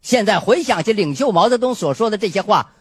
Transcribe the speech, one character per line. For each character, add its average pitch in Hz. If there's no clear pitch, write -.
现 240
在 196
回 269
想 208
起 220
领 165
袖 254
毛 185
泽 247
东 254
所 147
说 220
的 214
这 202
些 190
话 208